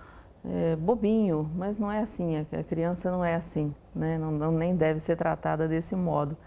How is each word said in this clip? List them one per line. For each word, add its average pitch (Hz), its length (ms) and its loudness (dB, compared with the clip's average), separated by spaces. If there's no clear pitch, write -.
é, 170 320 0
bobinho, 202 760 2
mas 196 260 -4
não 208 120 0
é 214 80 0
assim, 175 380 -2
a, 151 220 -4
a 160 40 -4
criança 175 480 -2
não 180 140 0
é 170 100 2
assim, 156 400 -2
né? 160 240 0
Não, 156 140 -2
não, 151 220 2
nem 165 200 2
deve 160 280 2
ser 165 160 0
tratada 156 500 0
desse 165 300 0
modo. 151 500 0